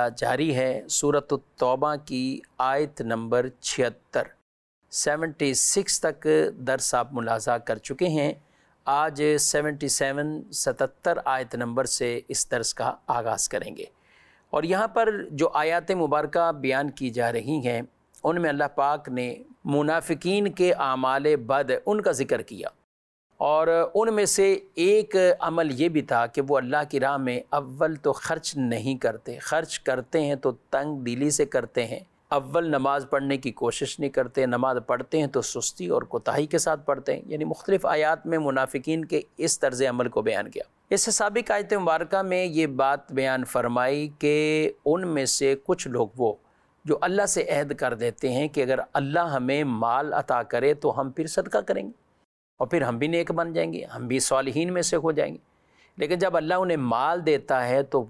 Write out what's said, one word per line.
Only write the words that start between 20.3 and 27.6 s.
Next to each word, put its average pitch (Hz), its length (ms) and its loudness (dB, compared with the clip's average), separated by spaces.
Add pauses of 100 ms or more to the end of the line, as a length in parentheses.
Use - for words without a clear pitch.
کے 180 200 4
اعمال 135 640 2
بد، 131 340 0 (160)
ان 208 140 0
کا 180 120 2
ذکر 120 300 -2
کیا۔ - 260 -12 (680)
اور 160 580 4
ان 220 200 4
میں 208 100 4
سے 196 340 4 (160)
ایک 202 420 4 (240)
عمل 160 400 0
یہ 165 80 4
بھی 151 140 2
تھا 120 240 2
کہ 139 220 -2
وہ 143 80 4
اللہ 127 200 0 (140)
کی 139 100 -2
راہ 139 160 2
میں 127 240 -2 (100)
اول 147 440 0